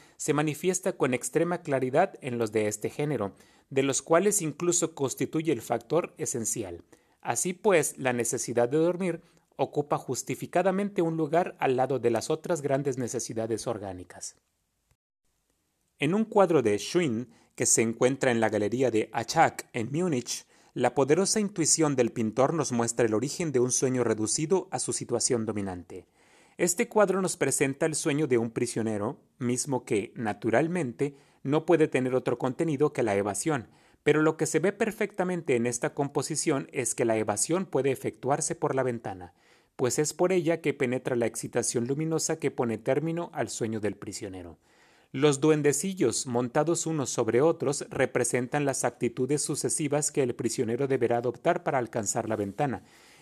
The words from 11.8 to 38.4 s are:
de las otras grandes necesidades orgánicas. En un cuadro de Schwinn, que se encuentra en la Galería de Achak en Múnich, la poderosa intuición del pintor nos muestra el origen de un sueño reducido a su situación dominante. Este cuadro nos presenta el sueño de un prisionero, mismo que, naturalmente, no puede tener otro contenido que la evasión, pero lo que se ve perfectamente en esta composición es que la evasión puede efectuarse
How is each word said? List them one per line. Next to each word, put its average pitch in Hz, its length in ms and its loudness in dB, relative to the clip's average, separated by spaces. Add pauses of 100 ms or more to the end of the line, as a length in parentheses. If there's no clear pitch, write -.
de 117 120 2
las 110 180 0
otras 156 320 -2
grandes 135 380 0
necesidades 113 680 -4
orgánicas. 98 680 -8 (1600)
En 151 140 0
un 220 140 2
cuadro 175 340 4
de 104 180 4
Schwinn, 127 520 -2 (240)
que 131 100 -2
se - 160 4
encuentra 127 500 2
en 117 100 2
la 110 100 2
Galería 110 400 0
de 107 240 0
Achak 135 580 0
en 120 180 -4
Múnich, 151 540 -4 (320)
la 123 180 2
poderosa 160 460 4
intuición 160 560 2
del 120 160 2
pintor 127 400 2
nos 156 180 -2
muestra 117 360 0
el 107 80 2
origen 147 360 -2
de 127 100 2
un 123 120 2
sueño 127 320 2
reducido 113 640 0
a 127 80 -4
su - 140 -4
situación 117 540 -2
dominante. 95 600 -8 (520)
Este 180 280 0
cuadro 190 360 2
nos 175 160 -2
presenta 139 480 0
el 156 80 0
sueño 147 320 0
de 123 100 4
un 113 140 2
prisionero, 113 640 -2 (220)
mismo 127 480 -4
que, 104 300 -2
naturalmente, 131 1000 -2 (260)
no 151 220 0
puede 156 240 4
tener 127 260 0
otro 127 220 0
contenido 147 560 0
que 131 100 -2
la 104 140 2
evasión, 104 520 -2 (340)
pero 147 180 4
lo 156 160 2
que 160 80 -4
se 156 140 0
ve 185 140 0
perfectamente 185 840 -2
en 117 80 2
esta 123 300 -4
composición 143 800 -2
es 131 200 -2
que 123 120 0
la 110 100 4
evasión 110 480 0
puede 135 260 0
efectuarse 135 640 -2